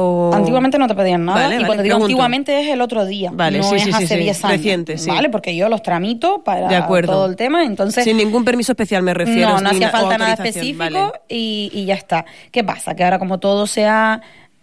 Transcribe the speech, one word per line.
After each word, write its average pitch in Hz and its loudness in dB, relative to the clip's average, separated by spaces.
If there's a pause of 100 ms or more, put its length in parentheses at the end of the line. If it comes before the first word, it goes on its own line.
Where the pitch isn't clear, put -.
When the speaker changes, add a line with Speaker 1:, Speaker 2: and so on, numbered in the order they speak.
Speaker 1:
o? 175 2
Speaker 2:
Antiguamente 254 2
no 262 2
te 214 -2
pedían 185 2
nada, 190 2
Speaker 1:
Vale, - 0
Speaker 2:
y - -2
Speaker 1:
vale, 214 0
Speaker 2:
cuando 208 0
digo 220 2
Speaker 1:
pregunto. 220 2
Speaker 2:
antiguamente 262 0
es 294 -2
el 262 0
otro 226 -2
día, 190 -6
Speaker 1:
Vale, 170 0
Speaker 2:
no 196 0
Speaker 1:
sí, 202 2
Speaker 2:
es 196 2
Speaker 1:
sí, 202 0
sí, - 0
Speaker 2:
hace 170 0
Speaker 1:
sí. - -
Speaker 2:
diez 202 -2
años, 196 2
Speaker 1:
Reciente, 170 -2
sí. 160 -6
Speaker 2:
¿vale? 269 0
Porque 196 -4
yo 190 2
los 226 -2
tramito 233 -2
para 185 -2
Speaker 1:
De 185 2
acuerdo. 175 2
Speaker 2:
todo 190 2
el 185 -4
tema, 294 0
entonces 214 0
Speaker 1:
Sin 220 2
ningún 220 2
permiso 240 0
especial, 202 0
me 180 0
refiero, 220 2
Speaker 2:
No, 208 4
no - 2 (100)
Speaker 1:
ni 196 2
Speaker 2:
hacía 190 2
Speaker 1:
na-, - -2
Speaker 2:
falta 220 2
nada 220 0
Speaker 1:
autorización, 220 -4
Speaker 2:
específico 320 -4 (120)
Speaker 1:
vale. - -16
Speaker 2:
y, 214 -6
y 202 -6
ya 190 0
está. 165 -4 (280)
¿Qué 240 -2
pasa? - -6
Que 180 -2
ahora 185 2
como 185 -4
todo 202 0
se 214 -2
ha, 220 2 (420)